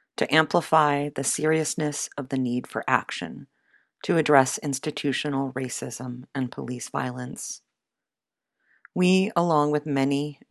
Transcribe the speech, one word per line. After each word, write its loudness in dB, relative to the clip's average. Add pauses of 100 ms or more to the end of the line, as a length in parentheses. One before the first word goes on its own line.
(180)
to 0
amplify 4
the -4
seriousness 0
of -6
the -2
need -2
for -6
action -2 (560)
to 2
address 4
institutional -4
racism -8 (100)
and -2
police -8
violence. -6 (1300)
We, 4
along 4
with 0
many, 0